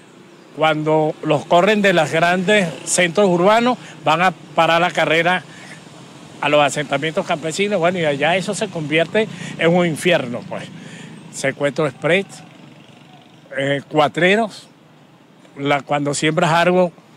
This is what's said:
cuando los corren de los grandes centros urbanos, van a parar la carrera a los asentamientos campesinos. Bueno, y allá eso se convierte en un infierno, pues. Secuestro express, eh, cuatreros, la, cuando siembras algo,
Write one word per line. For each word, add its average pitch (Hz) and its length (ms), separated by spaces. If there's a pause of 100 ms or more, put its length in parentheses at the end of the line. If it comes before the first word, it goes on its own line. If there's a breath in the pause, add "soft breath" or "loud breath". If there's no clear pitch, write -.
(580 loud breath)
cuando 156 560 (100)
los 156 220
corren 190 380
de 196 100
los 156 180
grandes 180 560 (180)
centros 180 420
urbanos, 214 500 (260 loud breath)
van 160 200
a 185 80
parar 165 500
la 175 80
carrera 165 540 (1000 loud breath)
a 147 80
los 147 120
asentamientos 147 640
campesinos. 175 520
Bueno, 180 200
y 160 60
allá 147 300
eso 190 200
se 208 140
convierte 165 580 (320 loud breath)
en 170 160
un 180 100
infierno, 139 640
pues. 104 140 (680 loud breath)
Secuestro 143 560
express, 165 380 (1300)
eh, 139 300
cuatreros, 180 800 (920)
la, 143 240
cuando 143 320
siembras 156 380
algo, 170 400 (260)